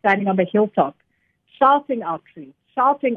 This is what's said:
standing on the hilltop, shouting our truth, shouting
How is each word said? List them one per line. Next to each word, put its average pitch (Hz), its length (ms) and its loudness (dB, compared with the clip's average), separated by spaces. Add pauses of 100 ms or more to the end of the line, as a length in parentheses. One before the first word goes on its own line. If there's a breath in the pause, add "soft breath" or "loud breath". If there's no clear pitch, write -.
standing 196 280 0
on 190 80 0
the 185 80 2
hilltop, 190 500 -2 (640)
shouting 277 440 2
our 165 180 -8 (140)
truth, 139 200 -20 (200)
shouting 269 420 0